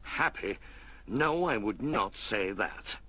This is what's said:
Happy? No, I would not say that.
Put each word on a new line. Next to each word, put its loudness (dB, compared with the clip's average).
Happy? 0
No, 4
I 4
would 0
not 2
say 0
that. -2